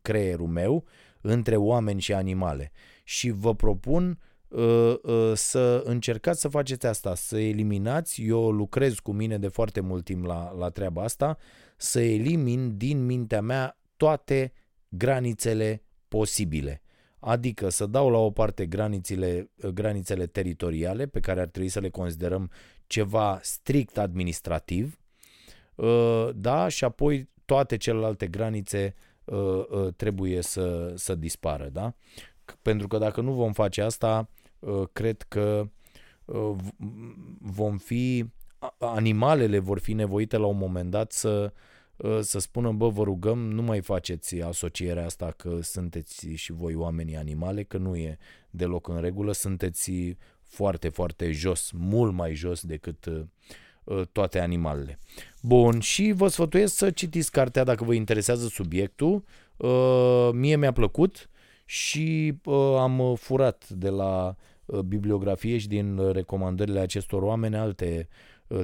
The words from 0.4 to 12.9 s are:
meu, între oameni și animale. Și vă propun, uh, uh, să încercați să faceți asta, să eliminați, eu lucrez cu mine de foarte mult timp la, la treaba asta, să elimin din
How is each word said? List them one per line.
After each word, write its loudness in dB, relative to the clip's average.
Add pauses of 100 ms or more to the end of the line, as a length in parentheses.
meu, 0 (360)
între 2
oameni 2
și -2
animale. -2 (320)
Și -4
vă 0
propun, 2 (300)
uh, 6
uh, 4
să 2
încercați 0
să 0
faceți -2
asta, -2
să -4
eliminați, -2
eu 2
lucrez 0
cu -6
mine -2
de -2
foarte -2
mult -4
timp -4
la, -6
la -2
treaba -4
asta, -2 (400)
să -2
elimin 0
din 0